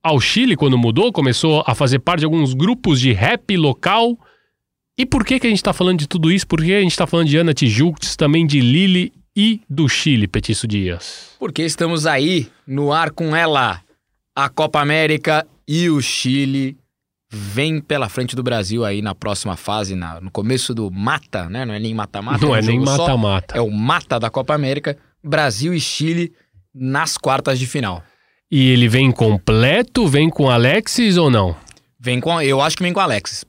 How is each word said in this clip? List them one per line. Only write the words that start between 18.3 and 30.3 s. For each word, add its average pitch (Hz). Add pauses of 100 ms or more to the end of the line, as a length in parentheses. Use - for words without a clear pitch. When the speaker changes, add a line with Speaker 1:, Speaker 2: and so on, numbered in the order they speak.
Speaker 2:
do 131
Brasil 113
aí 101
na 104
próxima 101
fase, 101
na, 82
no 92
começo 123
do 110
mata, 98
né? 123
Não 110
é 104
nem 113
mata-mata, 107
Speaker 1:
Não 135
Speaker 2:
é 110
um 107
Speaker 1:
é -
nem 117
Speaker 2:
jogo 135
só. 139
Speaker 1:
mata-mata. 113
Speaker 2:
É -
o 113
mata 120
da 113
Copa 135
América, 139 (260)
Brasil 147
e -
Chile 165 (420)
nas 135
quartas 131
de 127
final. 98 (480)
Speaker 1:
E 131
ele 120
vem 127
completo, 120
vem 147
com 139